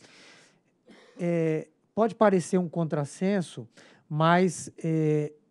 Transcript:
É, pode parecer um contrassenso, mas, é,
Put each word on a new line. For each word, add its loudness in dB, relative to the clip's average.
É, -2
pode 0
parecer 2
um -2
contrassenso, -4
mas, 2
é, -2